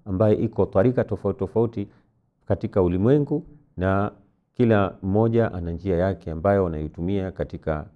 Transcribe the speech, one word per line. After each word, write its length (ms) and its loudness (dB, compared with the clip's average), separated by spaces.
ambayo 340 2
iko 280 0
tarika 380 2
tofauti 340 -4
tofauti 500 -4
katika 340 0
ulimwengu, 640 2
na 360 0
kila 480 2
mmoja 500 2
ana 180 -6
njia 260 -2
yake 340 -2
ambayo 340 2
wanaitumia 680 -4
katika 640 -6